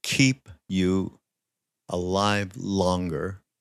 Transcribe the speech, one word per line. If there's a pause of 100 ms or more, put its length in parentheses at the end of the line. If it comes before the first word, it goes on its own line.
keep (180)
you (680)
alive
longer, (200)